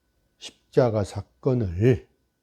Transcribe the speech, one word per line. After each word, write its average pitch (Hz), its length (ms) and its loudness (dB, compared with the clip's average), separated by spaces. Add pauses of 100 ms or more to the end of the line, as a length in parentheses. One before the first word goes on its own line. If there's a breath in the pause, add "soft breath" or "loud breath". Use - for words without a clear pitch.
(380)
십자가 - 680 -2
사건을 107 1040 -2 (360)